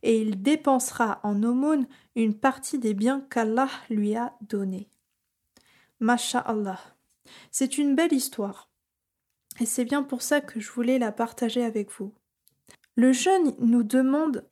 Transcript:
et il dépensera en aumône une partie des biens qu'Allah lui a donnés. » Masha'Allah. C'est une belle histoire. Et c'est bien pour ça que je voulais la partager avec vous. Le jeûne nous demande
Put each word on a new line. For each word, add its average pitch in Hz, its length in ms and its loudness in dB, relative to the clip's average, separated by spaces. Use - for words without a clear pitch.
et 226 160 4
il 214 200 -4
dépensera 262 840 0
en 208 180 0
aumône 262 460 0
une 220 240 0
partie 269 400 -2
des 220 160 0
biens 262 340 0
qu'Allah 233 420 0
lui 208 240 0
a 240 260 -6
donnés. » 196 480 -6
Masha'Allah. 226 800 -2
C'est 269 280 -2
une 285 180 2
belle 320 160 4
histoire. 214 580 -4
Et 240 80 0
c'est 247 180 -2
bien 277 200 -2
pour 262 180 -8
ça 294 180 0
que 277 200 -10
je 214 100 -12
voulais 247 300 0
la 226 100 -2
partager 233 540 -2
avec 220 260 -4
vous. 202 240 -12
Le 254 180 6
jeûne 349 460 2
nous 240 240 4
demande 262 680 0